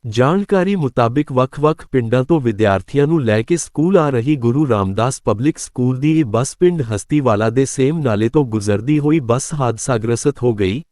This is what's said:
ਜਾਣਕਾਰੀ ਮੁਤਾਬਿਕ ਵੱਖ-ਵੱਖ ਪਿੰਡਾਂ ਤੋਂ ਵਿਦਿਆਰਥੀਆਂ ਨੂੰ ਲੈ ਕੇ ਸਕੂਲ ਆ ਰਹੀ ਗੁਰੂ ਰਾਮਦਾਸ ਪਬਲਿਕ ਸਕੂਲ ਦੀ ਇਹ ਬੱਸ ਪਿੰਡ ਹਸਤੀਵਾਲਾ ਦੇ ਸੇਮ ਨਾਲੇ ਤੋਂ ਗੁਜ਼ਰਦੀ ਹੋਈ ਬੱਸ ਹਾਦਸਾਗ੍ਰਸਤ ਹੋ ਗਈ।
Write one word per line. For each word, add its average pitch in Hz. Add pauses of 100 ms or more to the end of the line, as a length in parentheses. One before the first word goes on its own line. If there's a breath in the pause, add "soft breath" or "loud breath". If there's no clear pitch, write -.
ਜਾਣਕਾਰੀ 185
ਮੁਤਾਬਿਕ 135
ਵੱਖ-ਵੱਖ 139
ਪਿੰਡਾਂ 123
ਤੋਂ 165
ਵਿਦਿਆਰਥੀਆਂ 107
ਨੂੰ 160
ਲੈ 110
ਕੇ 170
ਸਕੂਲ 175
ਆ 151
ਰਹੀ 127
ਗੁਰੂ 127
ਰਾਮਦਾਸ 104
ਪਬਲਿਕ 120
ਸਕੂਲ 127
ਦੀ 156
ਇਹ 151
ਬੱਸ 113
ਪਿੰਡ 175
ਹਸਤੀਵਾਲਾ 113
ਦੇ 131
ਸੇਮ 143
ਨਾਲੇ 113
ਤੋਂ 147
ਗੁਜ਼ਰਦੀ 110
ਹੋਈ 151
ਬੱਸ 117
ਹਾਦਸਾਗ੍ਰਸਤ 120
ਹੋ 123
ਗਈ। 104